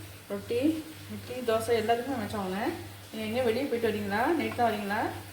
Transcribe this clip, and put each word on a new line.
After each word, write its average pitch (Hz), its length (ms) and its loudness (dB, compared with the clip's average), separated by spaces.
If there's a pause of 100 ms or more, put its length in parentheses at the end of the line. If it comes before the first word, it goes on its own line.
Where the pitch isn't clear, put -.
(320)
ரொட்டி, 202 280 -2 (560)
இட்லி, 247 220 -8 (120)
தோசை 226 320 4
எல்லாத்துக்குமே 240 400 2
மேட்ச் 202 180 -4
ஆகுங்க. 190 220 -2 (500)
நீங்க 220 160 -4
எங்கேயும் 240 220 2
வெளியே 247 200 2
போயிட்டு 226 220 2
வரீங்களா? 208 300 0 (180)
நைட் 220 220 0
தான் 233 100 6
வரீங்களா? 208 280 0 (340)